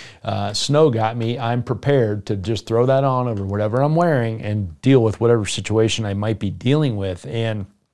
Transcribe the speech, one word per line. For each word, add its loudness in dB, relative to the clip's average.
uh, -4
snow 4
got 0
me, -2
I'm -2
prepared 0
to -2
just -4
throw 2
that 2
on 0
over -4
whatever -2
I'm 2
wearing 0
and -4
deal 6
with 0
whatever 4
situation 0
I -4
might -2
be -4
dealing 0
with. -6
And -4